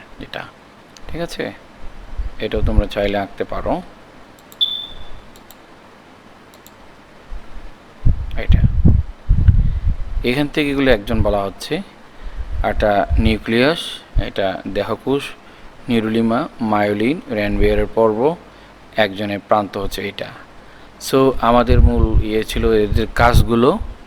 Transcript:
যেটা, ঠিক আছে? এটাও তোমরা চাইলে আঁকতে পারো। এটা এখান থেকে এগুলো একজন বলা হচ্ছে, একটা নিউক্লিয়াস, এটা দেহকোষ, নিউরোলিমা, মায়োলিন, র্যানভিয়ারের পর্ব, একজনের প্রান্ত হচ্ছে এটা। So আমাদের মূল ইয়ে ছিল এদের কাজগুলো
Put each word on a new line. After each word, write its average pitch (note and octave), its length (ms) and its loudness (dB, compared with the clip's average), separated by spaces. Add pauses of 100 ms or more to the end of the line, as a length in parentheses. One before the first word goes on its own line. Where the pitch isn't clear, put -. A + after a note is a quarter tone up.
(200)
যেটা, - 240 -14 (680)
ঠিক D#3 80 -6
আছে? D3+ 320 -8 (880)
এটাও A2 220 -4
তোমরা G#2+ 260 4
চাইলে G2+ 320 -2
আঁকতে G2 260 -6
পারো। G#2 380 -6 (4000)
এটা - 220 4 (1700)
এখান C3+ 240 0
থেকে C#3+ 220 -2
এগুলো C3+ 200 2
একজন A2 320 2
বলা G2+ 200 0
হচ্ছে, D3 400 -6 (800)
একটা G2+ 440 2 (120)
নিউক্লিয়াস, A2+ 600 2 (440)
এটা G2+ 400 -4 (120)
দেহকোষ, A2+ 480 -2 (680)
নিউরোলিমা, A2+ 600 0 (120)
মায়োলিন, G#2+ 600 0 (100)
র্যানভিয়ারের G#2 560 0
পর্ব, A2+ 500 0 (600)
একজনের G2+ 420 -2 (100)
প্রান্ত G#2 300 0
হচ্ছে G2+ 300 -6
এটা। - 180 -10 (840)
So C3+ 300 4
আমাদের A#2+ 400 4
মূল A2+ 440 4
ইয়ে G#2+ 200 -2
ছিল A#2 280 0
এদের G#2 420 2
কাজগুলো A#2 640 4 (280)